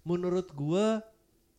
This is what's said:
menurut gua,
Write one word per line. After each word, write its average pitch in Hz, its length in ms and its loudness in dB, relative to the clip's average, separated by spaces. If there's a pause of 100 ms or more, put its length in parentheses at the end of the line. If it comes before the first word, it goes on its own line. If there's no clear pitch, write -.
menurut 180 500 0
gua, 190 500 2 (560)